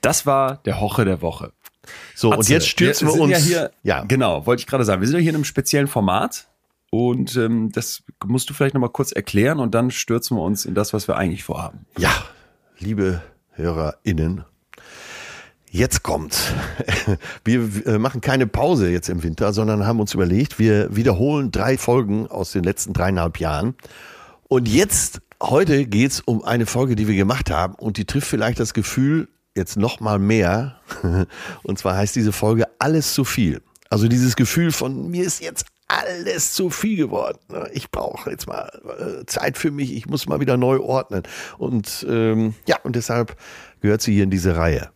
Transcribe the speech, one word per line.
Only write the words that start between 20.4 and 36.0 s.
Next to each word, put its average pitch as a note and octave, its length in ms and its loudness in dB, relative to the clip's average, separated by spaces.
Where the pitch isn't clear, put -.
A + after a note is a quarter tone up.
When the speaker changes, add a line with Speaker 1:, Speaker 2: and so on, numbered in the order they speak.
Speaker 2:
wir G#2+ 380 4
wiederholen B2 540 2
drei A2 260 2
Folgen A2 520 0
aus - 240 -6
den F#2 120 0
letzten G2 300 -2
dreieinhalb F2 460 0
Jahren. E2+ 340 -2
Und B2 200 2
jetzt, D#3 520 2
heute D3 440 4
geht's A2+ 340 2
um A2+ 240 0
eine A#2 220 2
Folge, B2 300 2
die G#2+ 120 0
wir G#2+ 80 4
gemacht G#2+ 340 2
haben F2 240 0
und G#2+ 240 -6
die G#2 80 -2
trifft C#3 220 -2
vielleicht A#2+ 320 0
das A2 120 -2
Gefühl C#3 560 0
jetzt F#2 200 -4
noch G#2 240 0
mal G#2+ 180 0
mehr. G#2+ 600 2
<laughs> F2 240 2
Und - 160 -6
zwar F#2 180 0
heißt G2+ 200 0
diese G#2+ 160 2
Folge A2+ 340 2
Alles D#3 340 2
zu C#3 100 2
viel. F2+ 380 0
Also A2 200 4
dieses B2 260 4
Gefühl E3 380 2
von, C3+ 380 -4
mir F3 140 -2
ist F3 160 -4
jetzt - 260 -8
alles F3 680 -2